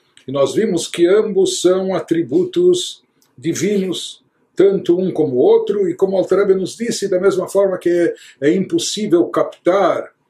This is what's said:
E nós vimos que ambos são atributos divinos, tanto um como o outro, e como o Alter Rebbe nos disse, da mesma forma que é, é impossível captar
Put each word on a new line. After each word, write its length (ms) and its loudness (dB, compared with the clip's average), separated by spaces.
E 60 -12
nós 240 0
vimos 320 0
que 180 0
ambos 540 2
são 340 2
atributos 1120 0
divinos, 840 -4
tanto 440 2
um 120 -2
como 260 -2
o 20 4
outro, 500 2
e 60 -4
como 180 -2
o 60 0
Alter 180 0
Rebbe 160 2
nos 240 -4
disse, 300 -6
da 120 0
mesma 280 0
forma 320 0
que 100 -2
é, 240 0
é 140 2
impossível 720 0
captar 880 -2